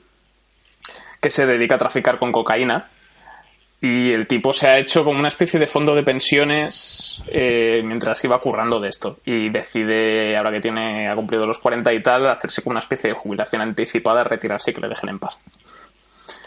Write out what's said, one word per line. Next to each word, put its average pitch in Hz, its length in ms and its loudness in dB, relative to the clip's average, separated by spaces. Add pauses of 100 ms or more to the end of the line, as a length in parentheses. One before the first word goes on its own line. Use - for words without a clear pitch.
(1200)
que 147 100 2
se 139 140 2
dedica 120 300 2
a 127 40 2
traficar 120 420 0
con 123 100 -2
cocaína. 117 560 0 (960)
Y 123 320 0
el 110 140 0
tipo 123 280 0
se 143 140 4
ha 135 100 8
hecho 147 260 2
como 147 140 2
una 147 100 2
especie 170 320 0
de 151 60 4
fondo 147 280 2
de 147 80 4
pensiones, 147 1300 0
eh, 117 560 2
mientras 110 400 -4
iba 127 160 2
currando 113 400 0
de 101 80 -2
esto. - 380 -8
Y 110 240 0
decide, 110 840 0
ahora 107 140 0
que 107 100 -4
tiene, 110 480 -4
ha 104 60 -2
cumplido 110 320 -2
los 113 120 -2
cuarenta 120 340 0
y 110 100 0
tal, 127 260 4
hacerse - 340 -2
como 123 100 -4
una 113 80 -2
especie - 300 -2
de 101 60 -4
jubilación 104 440 -4
anticipada, 113 640 0
retirarse 107 460 -4
y - 40 -2
que - 60 -10
le 107 80 -6
dejen 104 220 -8
en 98 80 -10
paz. - 180 -10 (1120)